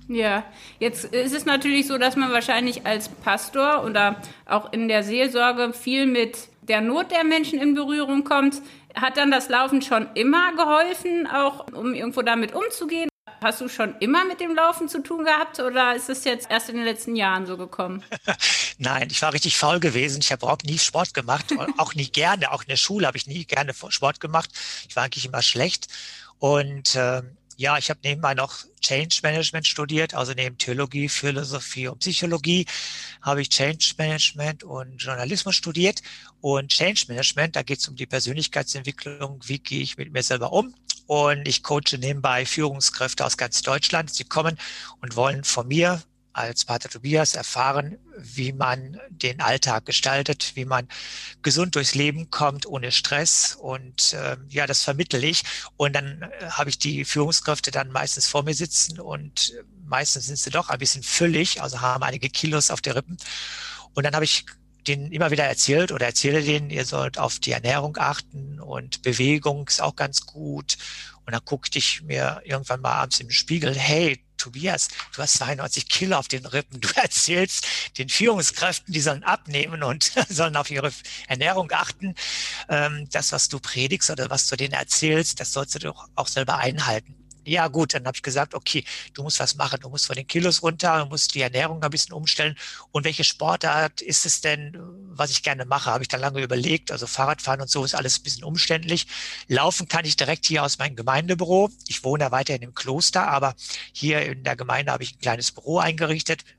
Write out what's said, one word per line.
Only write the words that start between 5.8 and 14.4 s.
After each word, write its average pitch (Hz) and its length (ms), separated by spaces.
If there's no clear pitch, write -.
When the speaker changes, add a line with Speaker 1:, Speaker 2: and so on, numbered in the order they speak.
Speaker 1:
mit 240 440
der 214 180
Not 277 320
der 330 140
Menschen 311 340
in 285 160
Berührung 285 480
kommt. 277 380
Hat 254 220
dann 285 120
das 254 200
Laufen 262 320
schon 220 320
immer 330 420
geholfen, 339 720
auch 277 460
um 247 200
irgendwo 240 280
damit 233 320
umzugehen? 330 560
Hast 220 180
du 254 80
schon 220 320
immer 302 240
mit 359 160
dem 339 160